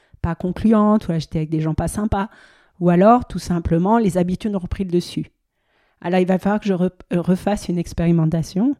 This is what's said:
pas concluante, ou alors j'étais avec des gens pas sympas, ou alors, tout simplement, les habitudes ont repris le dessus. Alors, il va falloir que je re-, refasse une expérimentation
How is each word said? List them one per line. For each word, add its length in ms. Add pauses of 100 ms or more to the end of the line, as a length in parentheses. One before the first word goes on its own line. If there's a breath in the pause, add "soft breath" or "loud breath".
(220 soft breath)
pas 140
concluante, 720
ou 40
alors 100
j'étais 180
avec 100
des 120
gens 120
pas 140
sympas, 420 (520 soft breath)
ou 80
alors, 360
tout 140
simplement, 580
les 200
habitudes 380
ont 40
repris 240
le 80
dessus. 400 (720)
Alors, 180
il 80
va 100
falloir 220
que 80
je 60
re-, 180 (200)
refasse 580
une 80
expérimentation 1040